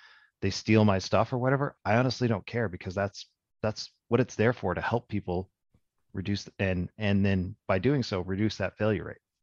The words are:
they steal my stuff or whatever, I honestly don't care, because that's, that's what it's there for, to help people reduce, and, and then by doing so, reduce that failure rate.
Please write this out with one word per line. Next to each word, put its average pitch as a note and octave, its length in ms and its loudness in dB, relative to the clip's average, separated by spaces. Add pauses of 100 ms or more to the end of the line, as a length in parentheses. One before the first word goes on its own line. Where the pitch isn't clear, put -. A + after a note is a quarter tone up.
(420)
they G2 100 0
steal A2 340 4
my F#2+ 140 4
stuff G#2 340 0
or B2+ 60 -2
whatever, C3 460 -2
I G#2 100 4
honestly B2 320 2
don't G#2 180 0
care, A#2 240 -4
because F2+ 240 -10
that's, G2 320 -4 (380)
that's - 260 -4 (200)
what A#2+ 100 4
it's - 160 -2
there A2+ 180 2
for, F2+ 220 -2
to E2+ 60 -4
help - 260 -2
people F#2 420 -4 (640)
reduce, G2 360 -6 (100)
and, F#2 380 -2
and G2+ 280 2
then G2 300 0 (120)
by F#2+ 120 2
doing C3 240 2
so, F#2+ 180 -4
reduce F#2+ 360 -2
that F#2 200 -6
failure G#2 280 0
rate. - 120 -12 (260)